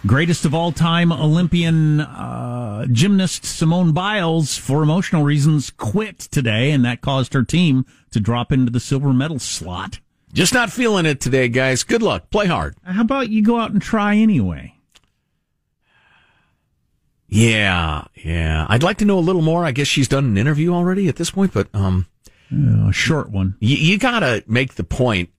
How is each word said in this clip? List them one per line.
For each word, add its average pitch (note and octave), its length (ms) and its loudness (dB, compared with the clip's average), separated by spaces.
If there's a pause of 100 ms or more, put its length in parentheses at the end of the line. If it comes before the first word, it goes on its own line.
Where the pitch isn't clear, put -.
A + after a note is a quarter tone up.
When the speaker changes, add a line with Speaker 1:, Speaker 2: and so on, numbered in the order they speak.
Speaker 1:
Greatest D3 400 0
of D3 80 2
all E3 200 -2
time E3+ 400 2
Olympian, D#3+ 880 2
uh, A#2+ 880 -8
gymnast F#3 540 2
Simone E3+ 480 0
Biles, E3+ 680 -2
for C#3+ 240 -2
emotional D#3+ 400 0
reasons, D3 480 2
quit G3+ 480 -6
today, B2 540 -2
and C3 120 2
that A#2+ 160 -4
caused C3+ 340 -2
her C3 100 2
team D3 420 2 (240)
to - 80 -2
drop A#2 320 -2
into B2+ 220 0
the B2 80 -2
silver C3+ 320 -2
medal C3+ 260 -2
slot. - 600 -10 (320)
Speaker 2:
Just F#3 220 0
not A#3+ 180 0
feeling G#3+ 340 0
it C#3+ 140 -2
today, B2+ 280 0
guys. C3 360 0
Good A#3 180 0
luck. C3 280 -2
Play G#3 160 0
hard. F#2+ 360 -2
Speaker 1:
How F#3 200 -2
about C4 260 -2
you G#3+ 140 0
go A#3 180 2
out A3 100 -6
and G3 100 0
try G#3 360 0
anyway? A2+ 580 0 (2500)
Speaker 2:
Yeah, G2 840 2
yeah. D#2+ 540 -2
I'd A#2 140 2
like G3 160 0
to G#3 60 0
know G3+ 140 4
a - 20 2
little E3+ 220 2
more. E3 220 2
I D#3 60 0
guess C3+ 160 -2
she's C3+ 220 0
done C#3 160 0
an G#2 140 2
interview D3+ 340 2
already F#3 340 0
at C#3 80 0
this E3+ 160 -6
point, G3 220 0
but, G2+ 220 -2
um, F#2 320 0 (460)
Speaker 1:
Uh, A2 360 2
a G2 40 2
short - 380 -2
one. F#2+ 300 -2
Speaker 2:
y-, G#2+ 80 0
you D#3+ 300 2
gotta G3 500 0
make B2 260 -2
the - 100 -6
point G#2+ 440 -2 (100)